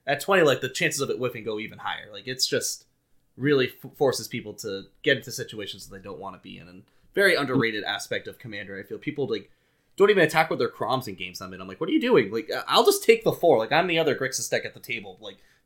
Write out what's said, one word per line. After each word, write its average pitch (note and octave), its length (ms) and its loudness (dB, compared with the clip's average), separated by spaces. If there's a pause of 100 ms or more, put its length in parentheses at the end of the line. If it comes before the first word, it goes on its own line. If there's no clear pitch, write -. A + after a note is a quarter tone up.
At C#3 140 -2
twenty F#3+ 220 4
life, C3 180 4
the B2+ 80 -4
chances D3+ 320 -2
of C3 80 -2
it - 80 -2
whiffing A#2+ 260 -4
go G#2+ 160 -6
even G2+ 200 -10
higher. G2+ 320 -8
Like, G2+ 160 -14
it's B2+ 200 -2
just - 380 -4 (520)
really C3 300 2 (160)
f-, - 120 -18
forces B2+ 320 0
people G#2 260 -10
to G2 300 -10 (200)
get C#3 140 2
into - 140 -14
situations G#2+ 560 -12
that G2 80 -18
they F#2+ 80 -18
don't G2 160 -12
wanna F#2 220 -14
be F#2+ 160 -18
in, F2 100 -20
and F2+ 160 -20 (300)
very F#3 220 4
underrated A#2 480 0
aspect G2+ 440 -6
of G2 120 -16
Commander, G2+ 400 -12
I G2+ 40 -14
feel. G#2+ 140 -12
People, C#3+ 300 -4
like, G#2+ 240 -6 (460)
don't G3+ 120 6
even G3 140 6
attack D#3+ 260 2
with E3+ 100 -2
their A#2 100 0
Chroms A#2+ 380 -4
in G2 80 -10
games F2+ 260 -12
I'm F#2 120 -12
in. F#2 80 -12
I'm F#2 60 -12
like, F#2+ 140 -14
"What F3 80 -4
are D4+ 40 0
you D#4 80 2
doing?" D3+ 300 4
Like, A2+ 180 -4
I-, A#2+ 180 -4
I'll G#3 180 4
just G4+ 180 4
take A3+ 200 6
the D#3 100 2
four. D#3 260 6
Like, A2 140 -2
I'm E3+ 140 2
the E3 120 0
other D3+ 160 2
Grixis - 340 -6
deck A#2 160 0
at A2 80 -14
the A2+ 60 -20
table. G2+ 400 -10
Like, G2+ 180 -16 (280)